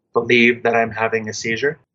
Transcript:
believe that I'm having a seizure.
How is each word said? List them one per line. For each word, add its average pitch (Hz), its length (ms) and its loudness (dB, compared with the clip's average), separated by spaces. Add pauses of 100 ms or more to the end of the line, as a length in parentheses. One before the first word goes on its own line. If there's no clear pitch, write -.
(120)
believe 117 520 2
that 113 120 2
I'm 113 160 0
having 110 380 -4
a 104 40 -8
seizure. 117 460 -4 (160)